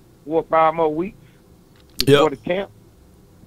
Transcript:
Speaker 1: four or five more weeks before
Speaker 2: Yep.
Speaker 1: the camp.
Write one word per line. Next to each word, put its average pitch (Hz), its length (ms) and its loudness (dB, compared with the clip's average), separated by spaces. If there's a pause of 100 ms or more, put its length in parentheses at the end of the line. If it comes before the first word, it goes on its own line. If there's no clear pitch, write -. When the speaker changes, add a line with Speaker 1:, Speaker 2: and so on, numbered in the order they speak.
(260)
Speaker 1:
four 156 160 -4
or - 20 -12
five 160 300 0
more 160 200 -2
weeks 175 240 -8 (840)
before 143 240 4
Speaker 2:
Yep. 151 80 0
Speaker 1:
the 135 60 -10
camp. 180 340 -8 (760)